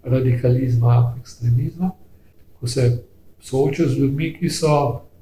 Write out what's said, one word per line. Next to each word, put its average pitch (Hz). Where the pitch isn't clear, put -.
radikalizma, 120
ekstremizma, 160
ko 123
se 120
soočaš 143
z 131
ljudmi, 139
ki 175
so 143